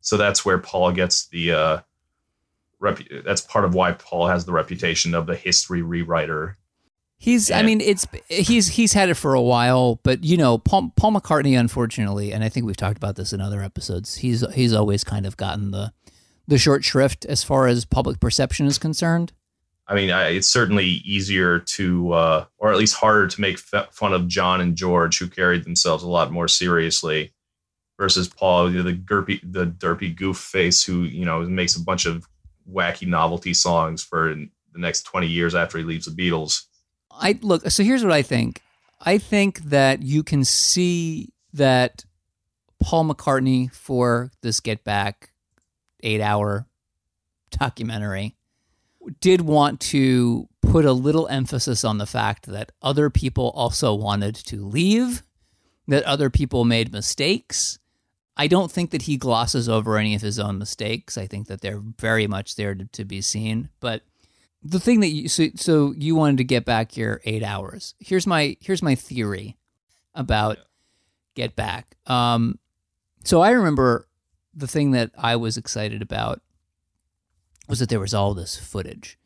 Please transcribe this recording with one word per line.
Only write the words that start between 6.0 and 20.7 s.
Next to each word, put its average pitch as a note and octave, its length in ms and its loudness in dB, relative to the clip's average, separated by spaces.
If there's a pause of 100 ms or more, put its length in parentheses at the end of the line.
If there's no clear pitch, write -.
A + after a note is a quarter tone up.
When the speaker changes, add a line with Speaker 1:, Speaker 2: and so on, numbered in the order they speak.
Speaker 2:
He's, A3+ 320 2
I - 80 2
Speaker 1:
And A3 80 4
Speaker 2:
mean, A3 140 4
it's, G3+ 260 0 (220)
he's, G3 400 2
he's A3 240 2
had G3 160 4
it E3+ 40 2
for C3+ 220 0
a B2+ 60 4
while, B2 600 4
but, C3 220 2
you E3 120 4
know, B2+ 220 6
Paul, F#3+ 380 2
Paul A3 180 4
McCartney, C#3+ 460 4
unfortunately, G#2+ 760 -2
and G#2+ 100 -2
I A2 60 0
think A#2 160 -4
we've G2+ 100 -4
talked G2+ 220 -2
about G2+ 180 -4
this G2+ 160 -6
in G2 100 -4
other G2+ 200 -4
episodes, - 540 -8
he's, B2 280 -2 (120)
he's B2 180 4
always G#2 300 2
kind G2+ 240 -4
of G2 100 -10
gotten G2+ 320 -4
the, G2 240 -6 (540)
the D3 100 6
short C#3 260 4
shrift - 420 2
as - 180 -2
far C3+ 240 2
as A#2+ 180 2
public C3+ 340 -2
perception - 460 0
is C#3 140 2
concerned. E3 540 0 (540)
Speaker 1:
I G2 60 -2
mean, G2 160 2
I, F2 200 2
it's F#2+ 180 0
certainly G2+ 380 2